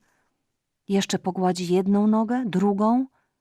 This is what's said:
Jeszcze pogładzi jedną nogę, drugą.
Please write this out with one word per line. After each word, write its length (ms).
Jeszcze 300
pogładzi 560
jedną 320
nogę, 400
drugą. 600